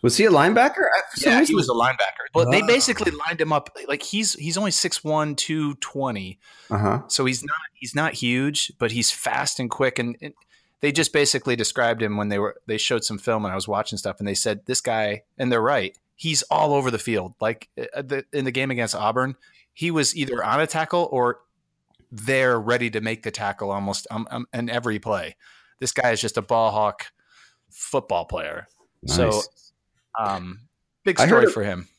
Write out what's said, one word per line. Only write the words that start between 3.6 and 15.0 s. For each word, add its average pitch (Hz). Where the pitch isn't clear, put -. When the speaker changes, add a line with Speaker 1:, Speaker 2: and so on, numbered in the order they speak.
Speaker 2:
Like, 139
he's, 208
he's 160
only 208
six -
one, 151
two 151
twenty. 107
Speaker 1:
Uh-huh. 107
Speaker 2:
So -
he's 127
not, 143
he's 123
not 147
huge, 127
but 113
he's 113
fast -
and 123
quick. 131
And, 120
and 147
they 147
just 151
basically 139
described 117
him 104
when 104
they 101
were, 101
they 110
showed 113
some 107
film 110
and 95
I 95
was 95
watching 104
stuff -
and 104
they 98
said, 107
"This 127
guy," 107